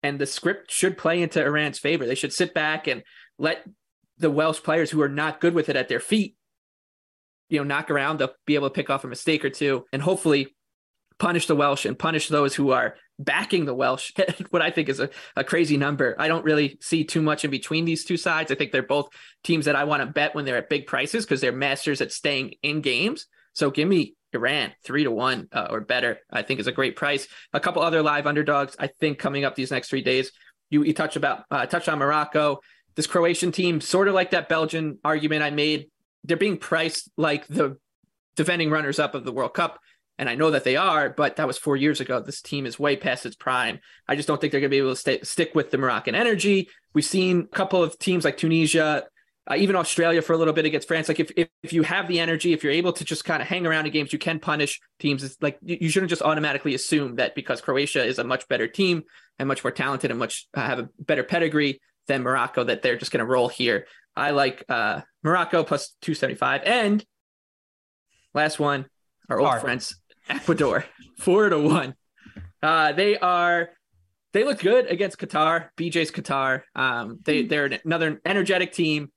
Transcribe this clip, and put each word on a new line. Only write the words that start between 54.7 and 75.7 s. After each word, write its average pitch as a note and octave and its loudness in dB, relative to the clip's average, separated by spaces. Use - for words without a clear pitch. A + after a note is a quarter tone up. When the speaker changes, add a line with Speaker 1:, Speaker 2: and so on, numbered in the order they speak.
Speaker 1:
teams. C#3 0
It's C3+ -12
like, C#3+ -2
you, E3+ -6
you E3 0
shouldn't F#3 0
just E3+ -2
automatically D3+ 0
assume C3+ -2
that A#2 0
because C3 -4
Croatia C3+ 0
is C3 -2
a B2 -2
much C3 -4
better A#2 0
team F3 0
and C3+ -2
much C3+ -4
more B2 -2
talented C3+ -2
and A#2 -4
much, - -6
uh, - -4
have B2 -2
a A#2+ -8
better C#3 -2
pedigree D3+ 0
than C3+ 0
Morocco, B2+ 0
that A#2 -2
they're B2 0
just - -8
gonna A#2+ -2
roll B2 2
here. A#2+ -2
I C#3+ -2
like, C#3 0
uh, A2+ 0
Morocco E3+ 2
plus - -4
two D#3+ -4
seventy-five. C3+ -2
And G#3 2
last D3+ 0
one, C#3+ 0
our A2+ -2
old C#3+ 6
Speaker 2:
All C3 4
right. A2+ -2
Speaker 1:
friends A#2+ -4
Ecuador, C#3+ 0
<laughs> - -20
four G3 4
to D#3+ 2
one. D3 0
Uh, D#3 4
they G3+ 2
are, F3 2
they G#3 4
look C4+ 0
good A3 4
against F3+ -2
Qatar. E3 0